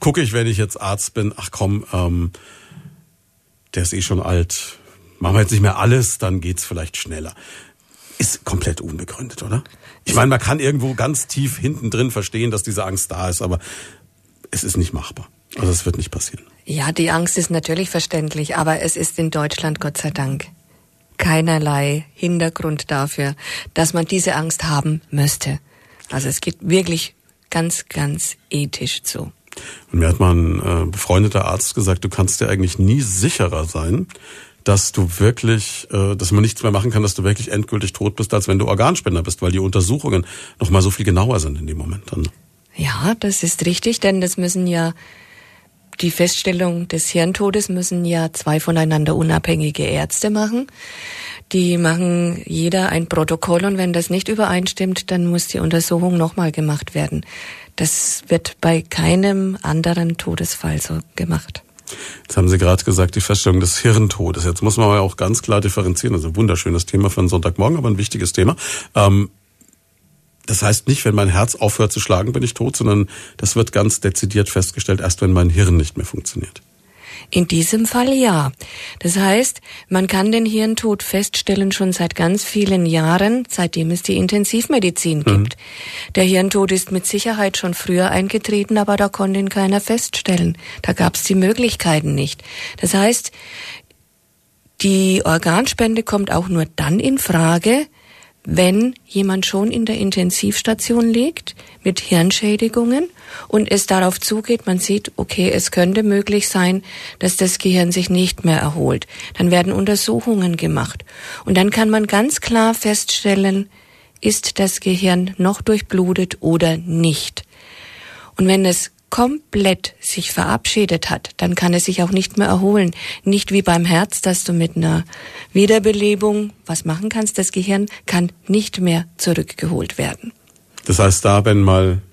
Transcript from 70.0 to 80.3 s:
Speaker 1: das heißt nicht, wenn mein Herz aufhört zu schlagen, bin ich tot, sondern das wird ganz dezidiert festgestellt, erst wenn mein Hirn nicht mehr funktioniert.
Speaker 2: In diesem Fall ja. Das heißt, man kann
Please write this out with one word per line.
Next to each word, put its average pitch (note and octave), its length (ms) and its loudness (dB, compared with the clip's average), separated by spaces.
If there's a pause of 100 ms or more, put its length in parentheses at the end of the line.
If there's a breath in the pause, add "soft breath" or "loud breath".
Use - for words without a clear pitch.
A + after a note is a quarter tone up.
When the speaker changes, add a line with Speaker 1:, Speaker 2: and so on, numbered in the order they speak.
Speaker 1:
das A2 160 -2
heißt G#2 260 0
nicht, C#3 160 2
wenn G#2+ 100 2
mein G2+ 140 2
Herz G2 260 2
aufhört G#2+ 380 0
zu A2 80 -4
schlagen, G#2 320 0
bin B2+ 100 -2
ich A#2 120 -2
tot, - 220 -4
sondern G#2 320 2 (280 loud breath)
das - 180 -2
wird A2+ 160 2
ganz G2+ 300 2
dezidiert G2+ 480 0
festgestellt, F#2+ 520 0
erst F2+ 200 -2
wenn F#2+ 120 4
mein F2 160 4
Hirn F2 280 4
nicht D#2+ 200 0
mehr - 100 -4
funktioniert. - 540 -10 (720 loud breath)
Speaker 2:
In F3+ 160 2
diesem F3 400 0
Fall B3 280 2
ja. F#3 360 4 (480 loud breath)
Das F3 180 0
heißt, G3 440 2 (280 loud breath)
man F#3 200 2
kann G3 240 2